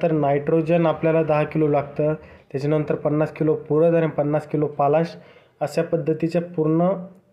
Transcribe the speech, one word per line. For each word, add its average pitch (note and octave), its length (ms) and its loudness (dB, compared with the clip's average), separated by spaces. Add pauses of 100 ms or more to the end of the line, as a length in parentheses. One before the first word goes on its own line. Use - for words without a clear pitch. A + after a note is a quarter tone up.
तर E3 100 2
नायट्रोजन D#3 760 2
आपल्याला D#3+ 360 2
दहा D3+ 220 2
किलो D3+ 240 0
लागतं, D3 460 0 (380)
त्याच्यानंतर D3+ 420 0
पन्नास D3+ 380 -2
किलो D#3 220 0
पुरद D#3 400 2
आणि E3 120 2
पन्नास D3 400 -2
किलो D3+ 200 -2
पालाश D3 500 0 (440)
अशा D3+ 220 -2
पद्धतीच्या D#3+ 600 -2
पूर्ण E3 460 0 (440)